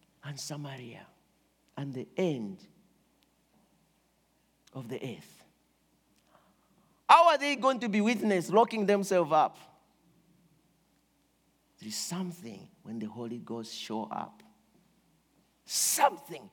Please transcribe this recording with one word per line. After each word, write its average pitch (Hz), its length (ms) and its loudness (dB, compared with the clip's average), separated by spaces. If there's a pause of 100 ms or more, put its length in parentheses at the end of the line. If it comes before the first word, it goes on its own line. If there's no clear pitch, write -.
(240)
and 143 160 -12
Samaria 131 680 -12 (680)
and 139 180 -8
the 127 220 -8
end 123 500 -2 (2000)
of 120 160 -14
the 123 120 -10
earth." - 440 -14 (1600)
How 339 200 10
are 302 100 6
they 285 160 0
going 262 240 2
to 240 100 -2
be 208 120 2
witness, 202 500 2
locking 220 360 4
themselves 190 440 2
up? 156 260 2 (2250)
There 110 100 -14
is 107 80 -10
something 170 720 -10 (160)
when 113 160 -10
the 107 80 -6
Holy 117 320 -10
Ghost 113 340 -10
show 110 320 -8
up. - 380 -10 (1200)
Something - 880 -2